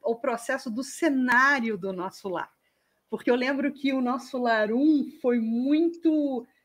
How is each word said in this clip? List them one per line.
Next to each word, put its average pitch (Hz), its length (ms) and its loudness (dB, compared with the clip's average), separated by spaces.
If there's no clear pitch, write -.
ao 226 140 -2
processo 262 520 -4
do 233 140 -6
cenário 254 960 2
do 190 140 -6
Nosso 185 360 -8
Lar. 170 220 -6
Porque 220 220 -2
eu 240 60 4
lembro 269 360 0
que 269 200 -4
o 262 80 0
Nosso 247 360 -4
Lar 226 360 2
um 277 360 2
foi 247 160 2
muito, 285 1080 0